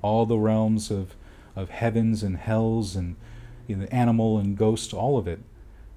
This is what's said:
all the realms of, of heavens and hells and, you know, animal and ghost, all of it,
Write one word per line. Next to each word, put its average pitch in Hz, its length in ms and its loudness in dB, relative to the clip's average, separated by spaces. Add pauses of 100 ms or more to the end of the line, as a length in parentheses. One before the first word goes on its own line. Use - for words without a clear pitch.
all 110 240 2
the 113 120 2
realms 110 540 2
of, 98 240 -6 (400)
of 95 160 -8
heavens 113 500 0
and 95 160 -2
hells 113 580 0
and, 87 200 -4 (500)
you 110 100 -4
know, 98 100 -4
animal 113 520 2
and 101 180 0
ghost, 110 380 2
all 110 240 0
of 92 100 -2
it, 85 120 -6 (580)